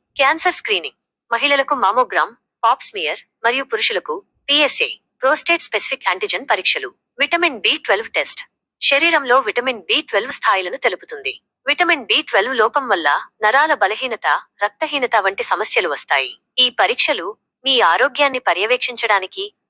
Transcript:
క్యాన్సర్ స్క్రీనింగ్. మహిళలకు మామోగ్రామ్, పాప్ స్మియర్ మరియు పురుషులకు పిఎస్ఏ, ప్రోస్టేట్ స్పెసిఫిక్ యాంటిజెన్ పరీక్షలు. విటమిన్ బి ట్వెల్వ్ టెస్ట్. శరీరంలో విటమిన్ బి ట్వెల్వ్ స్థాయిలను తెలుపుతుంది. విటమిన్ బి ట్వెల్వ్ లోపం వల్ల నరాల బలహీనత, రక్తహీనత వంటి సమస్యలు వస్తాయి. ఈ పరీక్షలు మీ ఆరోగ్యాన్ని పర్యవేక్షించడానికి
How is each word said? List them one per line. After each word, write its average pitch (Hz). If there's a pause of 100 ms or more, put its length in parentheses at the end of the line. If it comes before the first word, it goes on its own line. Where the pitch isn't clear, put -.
(160)
క్యాన్సర్ 320
స్క్రీనింగ్. 170 (340)
మహిళలకు 277
మామోగ్రామ్, 208 (300)
పాప్ 240
స్మియర్ 170 (240)
మరియు 254
పురుషులకు 214 (280)
పిఎస్ఏ, 285 (340)
ప్రోస్టేట్ 302
స్పెసిఫిక్ -
యాంటిజెన్ 196
పరీక్షలు. 156 (240)
విటమిన్ 294
బి 233
ట్వెల్వ్ 214
టెస్ట్. - (320)
శరీరంలో 277
విటమిన్ 240
బి 240
ట్వెల్వ్ 233
స్థాయిలను 196
తెలుపుతుంది. 160 (260)
విటమిన్ 294
బి 220
ట్వెల్వ్ 226
లోపం 240
వల్ల 165 (160)
నరాల 277
బలహీనత, 214 (360)
రక్తహీనత 262
వంటి 196
సమస్యలు 180
వస్తాయి. 139 (200)
ఈ 254
పరీక్షలు 214 (280)
మీ 262
ఆరోగ్యాన్ని 262
పర్యవేక్షించడానికి 208 (160)